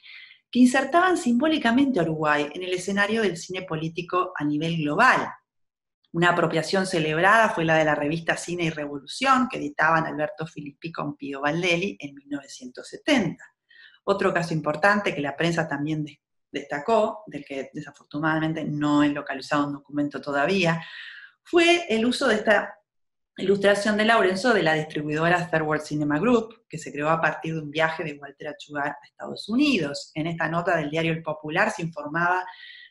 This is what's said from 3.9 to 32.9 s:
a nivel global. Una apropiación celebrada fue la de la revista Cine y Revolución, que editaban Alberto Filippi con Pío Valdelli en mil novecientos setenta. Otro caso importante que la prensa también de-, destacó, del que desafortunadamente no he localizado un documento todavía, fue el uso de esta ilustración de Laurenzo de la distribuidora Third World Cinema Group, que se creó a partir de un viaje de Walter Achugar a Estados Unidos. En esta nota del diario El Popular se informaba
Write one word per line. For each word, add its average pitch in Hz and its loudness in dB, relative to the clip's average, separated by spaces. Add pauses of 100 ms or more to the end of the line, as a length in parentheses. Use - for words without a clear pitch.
a 147 -4
nivel 156 -2
global. 165 2 (880)
Una 170 4
apropiación 170 0
celebrada 180 4
fue 165 -2
la 160 4
de 160 4
la 151 2
revista 147 -2
Cine 175 -6
y 160 0
Revolución, 156 -2
que - -8
editaban 156 2
Alberto 151 -4
Filippi 151 -14
con 151 -8
Pío 139 -10
Valdelli 170 0
en 139 -14
mil 139 -20
novecientos - -12
setenta. 202 -2 (600)
Otro 196 0
caso 170 -2
importante 175 2
que - -6
la 143 -4
prensa 165 0
también 151 -4
de-, - -16 (280)
destacó, 208 -2
del 143 -12
que 135 -8
desafortunadamente 156 -4
no 147 2
he 147 4
localizado 143 -4
un 143 -6
documento 143 -6
todavía, 165 0 (640)
fue 339 4
el 220 2
uso 254 0
de 214 4
esta 208 2 (580)
ilustración 202 4
de 214 2
Laurenzo 214 4
de 185 4
la 156 4
distribuidora 156 0
Third 156 2
World 151 0
Cinema 147 -2
Group, 226 0
que 156 -10
se 127 -12
creó 147 -2
a 160 2
partir 160 -2
de 160 -6
un 147 -8
viaje 160 0
de 147 -8
Walter 143 -16
Achugar 147 -6
a - -16
Estados - -12
Unidos. 214 0
En 156 -2
esta 165 -2
nota 170 0
del 147 -2
diario 165 0
El 160 -4
Popular 156 -2
se 202 -6
informaba 170 -2 (460)